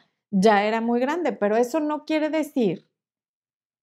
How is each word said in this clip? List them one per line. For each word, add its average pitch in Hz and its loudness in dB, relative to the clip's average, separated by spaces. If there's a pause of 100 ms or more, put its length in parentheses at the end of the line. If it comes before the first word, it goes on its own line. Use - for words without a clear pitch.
(280)
Ya 202 4
era 226 -2
muy 240 0
grande, 285 -2
pero 208 -2
eso 240 0
no 302 -4
quiere 311 -2
decir 277 -2 (920)